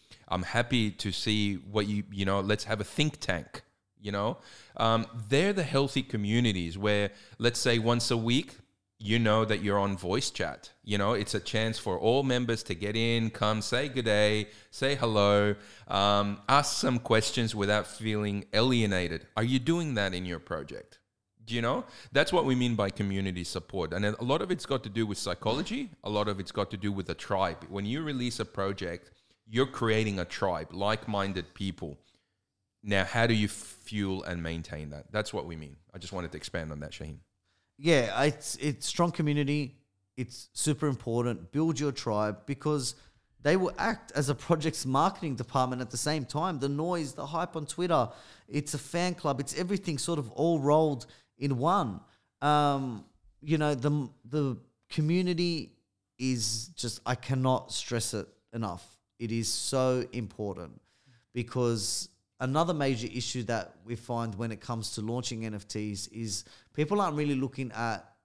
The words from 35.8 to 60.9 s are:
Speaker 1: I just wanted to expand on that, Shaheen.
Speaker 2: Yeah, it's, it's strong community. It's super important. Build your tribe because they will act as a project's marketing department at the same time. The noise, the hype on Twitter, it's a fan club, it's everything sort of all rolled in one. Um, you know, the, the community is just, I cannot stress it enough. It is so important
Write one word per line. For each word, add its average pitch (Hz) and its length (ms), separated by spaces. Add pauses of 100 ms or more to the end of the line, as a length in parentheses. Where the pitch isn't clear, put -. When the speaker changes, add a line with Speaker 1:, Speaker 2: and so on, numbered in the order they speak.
Speaker 1:
I 95 40
just - 140
wanted 87 200
to 80 40
expand 80 340
on 73 100
that, 73 120
Shaheen. 76 240 (640)
Speaker 2:
Yeah, 127 420
it's, - 320
it's 143 300
strong 175 240
community. 147 640 (420)
It's - 360
super 151 340
important. 120 640
Build 151 300
your 147 120
tribe 107 540
because 143 480 (460)
they 151 160
will 185 220
act - 360
as 139 140
a 143 60
project's 151 500
marketing 143 500
department 127 460
at 120 100
the 123 60
same 147 300
time. 160 320
The 135 100
noise, 151 460
the - 100
hype 170 320
on 156 80
Twitter, 160 460 (380)
it's 147 260
a 143 40
fan 175 360
club, 143 260
it's 135 180
everything 185 400
sort 170 200
of 120 140
all 160 280
rolled 147 460 (320)
in 139 180
one. 139 440 (420)
Um, 139 640 (340)
you 151 160
know, 151 180
the, 143 360 (160)
the 135 320 (320)
community 170 840 (460)
is 113 580
just, - 300
I 123 80
cannot 131 580
stress - 400
it 104 160 (240)
enough. 104 340 (320)
It 113 140
is 117 160
so 127 640
important 98 680 (520)